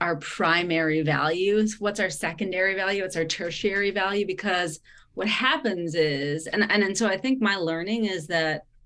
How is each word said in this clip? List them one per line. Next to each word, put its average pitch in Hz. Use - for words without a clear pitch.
our 170
primary 165
values? 180
What's 202
our 185
secondary 180
value? 196
What's 185
our 165
tertiary 196
value? 202
Because 180
what 190
happens 214
is, 147
and, 202
and, 202
and 190
so 220
I 190
think 262
my 196
learning 180
is 175
that, 160